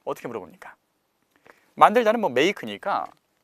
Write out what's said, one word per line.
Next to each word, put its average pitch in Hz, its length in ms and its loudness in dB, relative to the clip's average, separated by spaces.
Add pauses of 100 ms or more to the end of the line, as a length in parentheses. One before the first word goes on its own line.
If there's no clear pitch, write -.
어떻게 139 240 -10
물어봅니까? 92 460 -14 (1000)
만들자는 214 440 4
뭐 202 80 -2
메이크니까 127 760 -2 (380)